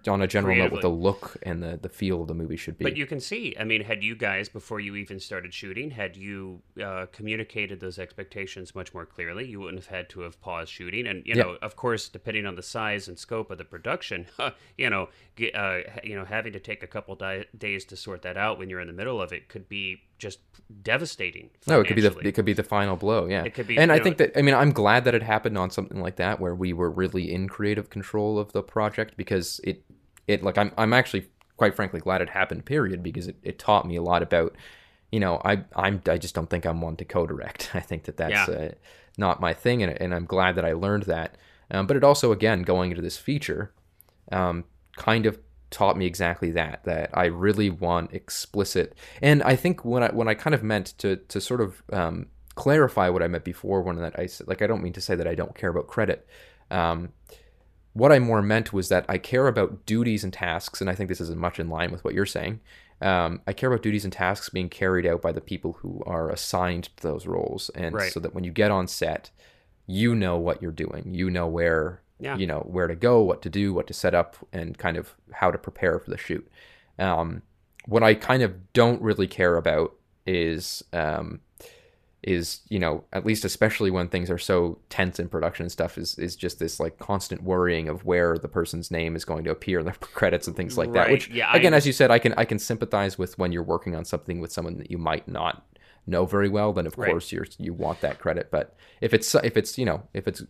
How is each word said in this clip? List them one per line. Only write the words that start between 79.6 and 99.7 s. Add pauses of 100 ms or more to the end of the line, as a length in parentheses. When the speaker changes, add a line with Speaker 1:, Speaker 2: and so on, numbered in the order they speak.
Speaker 1:
is, (100)
um, (800)
is,
you
know,
at
least
especially
when
things
are
so (100)
tense
in
production
and
stuff,
is,
is
just
this,
like,
constant
worrying
of
where
the
person's
name
is
going
to
appear
in
the
<laughs>
credits
and
things
like
that,
Speaker 2:
Right.
Speaker 1:
which,
Speaker 2:
Yeah,
Speaker 1:
again,
Speaker 2:
I
Speaker 1:
as
you
said,
I
can,
I
can
sympathize
with
when
you're
working
on
something
with
someone
that
you
might
not (420)
know
very
well,
then
of
Speaker 2:
Right.
Speaker 1:
course
you're, (120)
you
want
that
credit.
But (260)
if
it's,
if
it's,